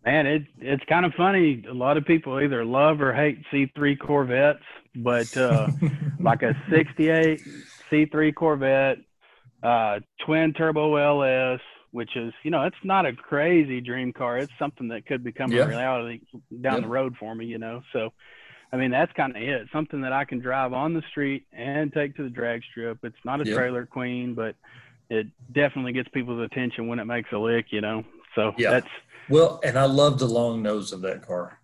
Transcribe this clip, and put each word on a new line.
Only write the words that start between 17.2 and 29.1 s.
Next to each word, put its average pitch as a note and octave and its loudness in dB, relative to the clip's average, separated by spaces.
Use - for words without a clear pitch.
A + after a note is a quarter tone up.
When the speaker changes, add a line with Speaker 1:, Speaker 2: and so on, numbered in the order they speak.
Speaker 1:
me, A2+ -10
you A2+ -10
know? A2+ -10
So, A2 -4
I C3 -6
mean, B2+ 0
that's D3+ 2
kinda C3 -4
it. A#2+ -6
Something D3+ -6
that C3 -4
I C#3 -2
can B2+ -8
drive B2+ -2
on D3 -2
the D#3+ -4
street C#3 -4
and C#3+ -4
take C#3+ -4
to D3+ -10
the C3 -8
drag A#2 -6
strip. A#2 -10
It's A#2 -12
not C3+ -4
a D3 -4
Speaker 2:
Yep. G#2+ -2
Speaker 1:
trailer B2 -2
queen, B2 -6
but A2+ -6
it A2 -2
definitely C3 0
gets B2+ -4
people's A#2+ -4
attention A#2+ -6
when A#2 -4
it G#2+ -8
makes A#2 -6
a G#2+ -4
lick, A2+ 0
you G#2+ -2
know? A2 -4
So G#2+ 0
Speaker 2:
Yeah. A2 2
Speaker 1:
that's B2+ 2